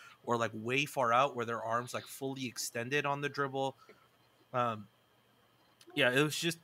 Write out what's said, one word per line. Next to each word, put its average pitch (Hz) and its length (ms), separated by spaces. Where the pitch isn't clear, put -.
or, 120 140
like, 113 180
way 120 300
far 131 280
out 131 220
where 120 100
their 113 160
arms, 117 320
like, 110 140
fully 135 400
extended 123 580
on 143 160
the 143 80
dribble. 135 480
Um, 117 320
yeah, 127 160
it 135 100
was 151 160
just, 165 260